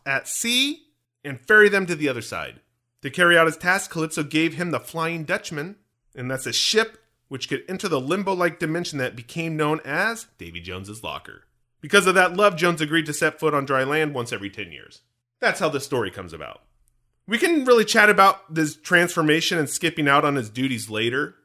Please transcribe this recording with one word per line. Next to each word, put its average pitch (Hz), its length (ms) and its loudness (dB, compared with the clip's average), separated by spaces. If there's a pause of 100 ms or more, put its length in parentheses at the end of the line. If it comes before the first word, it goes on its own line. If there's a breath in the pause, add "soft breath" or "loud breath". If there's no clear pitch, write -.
at 135 240 -4
sea 262 540 -2 (420)
and 135 160 -10
ferry 214 280 8
them 196 180 2
to 170 80 -4
the 147 140 -2
other 123 120 -2
side. 73 400 -10 (420)
To 139 80 -8
carry 175 280 6
out 165 80 8
his 160 100 0
task, 190 340 -2
Calypso 160 320 -4
gave 156 320 -2
him 170 180 -6
the 170 80 -4
Flying 165 440 -6
Dutchman, 175 520 -8 (380)
and 127 160 -8
that's 131 160 -6
a 143 60 -4
ship - 460 0 (300)
which 135 200 -10
could 135 200 -6
enter 185 200 -6
the 151 120 0
limbo-like 175 580 -2
dimension 160 400 -4
that 123 180 -6
became 160 400 -8
known 151 300 0
as 196 400 -4 (100)
Davy 85 240 -14
Jones's 95 420 -12
locker. 71 420 -12 (360)
Because 180 260 4
of 185 100 6
that 180 200 4
love, 202 200 4
Jones 165 260 0
agreed 156 240 0
to 151 80 -6
set 156 260 -2
foot 151 140 0
on 143 100 0
dry 135 200 0
land 151 300 0
once 120 200 -6
every 98 160 -8
ten 95 200 -12
years. 64 300 -20 (380)
That's 220 220 0
how 165 100 0
this 135 140 -4
story 113 260 -2
comes 90 240 -14
about. 71 260 -16 (680)
We 226 120 0
can 330 260 2
really 240 220 6
chat 214 240 6
about 196 440 4
this 156 220 -2
transformation 170 800 2
and 143 140 0
skipping 156 380 -2
out 143 180 6
on 143 80 0
his 117 160 -4
duties 117 400 -4
later, 117 540 -4